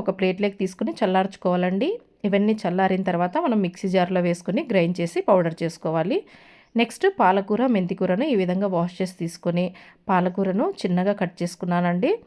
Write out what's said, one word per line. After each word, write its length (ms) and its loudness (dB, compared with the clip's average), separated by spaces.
ఒక 160 -2
ప్లేట్లోకి 460 -2
తీసుకుని 360 -4
చల్లార్చుకోవాలండి. 880 0
ఇవన్నీ 340 2
చల్లారిన 480 0
తర్వాత 340 0
మనం 220 2
మిక్సీ 280 -6
జార్లో 320 2
వేసుకొని 360 -2
గ్రైండ్ 280 2
చేసి 280 -2
పౌడర్ 340 2
చేసుకోవాలి. 560 -2
నెక్స్ట్ 260 0
పాలకూర, 400 2
మెంతి 240 -2
కూరను 320 0
ఈ 100 4
విధంగా 320 0
వాష్ 260 -2
చేసి 220 -6
తీసుకొని 420 -2
పాలకూరను 560 0
చిన్నగా 400 0
కట్ 200 -6
చేసుకున్నానండి. 720 0